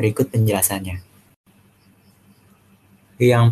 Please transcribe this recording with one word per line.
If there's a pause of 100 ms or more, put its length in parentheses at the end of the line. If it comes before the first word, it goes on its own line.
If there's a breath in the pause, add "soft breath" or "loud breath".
Berikut
penjelasannya. (2250)
Yang